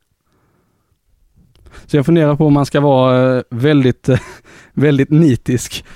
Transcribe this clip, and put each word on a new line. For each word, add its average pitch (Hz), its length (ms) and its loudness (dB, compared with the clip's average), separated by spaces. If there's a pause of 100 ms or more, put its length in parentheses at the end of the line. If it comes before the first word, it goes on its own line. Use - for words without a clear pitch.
(1900)
Så - 100 -4
jag 139 100 0
funderar 156 300 2
på 156 100 0
om 147 60 2
man 143 140 0
ska 147 140 -2
vara, 131 560 0
eh, 123 140 -4
väldigt, 127 580 0
<laughs> - 0 -
eh, 127 100 2 (540)
väldigt 139 380 0
nitisk 139 760 -2 (120)